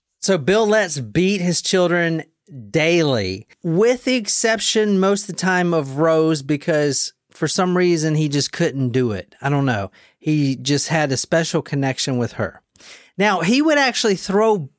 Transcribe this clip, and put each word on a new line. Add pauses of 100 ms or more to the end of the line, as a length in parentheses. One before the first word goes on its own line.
(200)
So
Bill
Letts
beat
his
children (460)
daily, (160)
with
the
exception
most
of
the
time
of
Rose,
because (180)
for
some
reason
he
just
couldn't
do
it.
I
don't
know. (280)
He
just
had
a
special
connection
with
her. (540)
Now,
he
would
actually
throw